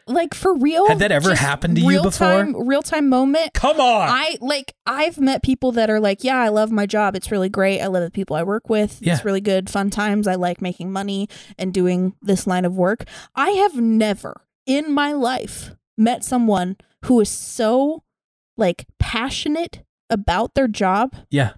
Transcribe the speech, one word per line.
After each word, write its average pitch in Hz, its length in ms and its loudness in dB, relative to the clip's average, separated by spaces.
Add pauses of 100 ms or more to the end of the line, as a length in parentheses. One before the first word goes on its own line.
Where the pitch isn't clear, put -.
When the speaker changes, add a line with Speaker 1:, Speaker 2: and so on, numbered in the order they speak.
Speaker 1:
like, 330 280 -2
for 381 200 2
real? 320 320 4
Speaker 2:
Had 160 120 4
that 202 120 2
ever 160 200 4
Speaker 1:
Just 165 100 2
Speaker 2:
happened 143 360 0
to 165 60 2
you 170 60 4
Speaker 1:
real 185 160 4
Speaker 2:
before? 185 240 2
Speaker 1:
time, 226 400 0
real 277 140 2
time 302 260 0
moment. 269 460 2
Speaker 2:
Come 311 260 2
on. 226 280 4
Speaker 1:
I, 285 320 0
like, 277 340 -6 (100)
I've 302 340 -2
met 269 240 2
people 254 300 0
that 226 160 2
are 214 100 2
like, 202 240 0
"Yeah, 262 140 0
I 240 120 2
love 214 220 2
my 214 160 0
job. 202 300 0
It's - 140 -10
really 190 180 0
great. 196 320 0
I - 60 -4
love 185 180 -2
the 170 60 -6
people 185 260 -6
I 160 60 -2
work 202 260 -4
with. 214 320 0
Speaker 2:
Yeah. 175 140 0
Speaker 1:
It's 139 100 -4
really 196 160 -2
good, 190 300 -2
fun 202 200 -2
times. 208 380 -2
I 185 60 0
like 180 260 -4
making 185 320 -8
money 196 340 -6 (320)
and 190 140 -4
doing 180 480 0
this 196 260 -2
line 180 200 0
of 180 100 -4
work." 190 280 0 (300)
I 285 160 0
have 381 260 0
never 220 640 0 (240)
in 294 260 0
my 285 200 0
life - 600 -6 (240)
met 226 260 2
someone 202 540 0 (300)
who 247 140 4
is 208 100 2
so, 262 720 -2 (560)
like, 185 260 0 (140)
passionate 294 840 -4 (260)
about 202 440 -2
their 269 140 2
job 208 460 0 (160)
Speaker 2:
Yeah. 139 280 2